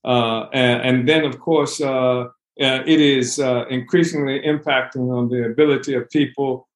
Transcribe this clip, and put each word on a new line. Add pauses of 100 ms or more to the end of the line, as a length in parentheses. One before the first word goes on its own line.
Uh,
and,
and
then,
of
course,
uh,
uh, (300)
it
is,
uh,
increasingly
impacting
on
the
ability
of
people,